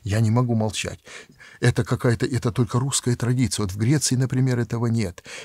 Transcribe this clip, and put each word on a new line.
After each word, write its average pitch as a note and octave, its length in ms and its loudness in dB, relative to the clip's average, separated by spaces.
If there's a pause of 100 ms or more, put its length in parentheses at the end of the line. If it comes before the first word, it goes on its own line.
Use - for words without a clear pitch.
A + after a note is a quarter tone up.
я G#2 160 0
не A2 100 4
могу A#2+ 240 2
молчать. G#2+ 460 -2 (600)
Это B2 240 2
какая-то, A#2+ 440 0
это A#2+ 240 -2
только A#2+ 280 0
русская B2+ 360 -2
традиция. A#2+ 480 0
Вот G2 80 -2
в G2+ 60 -8
Греции, B2+ 380 2
например, B2+ 440 2
этого A#2 260 -2
нет. A2+ 380 -2 (220)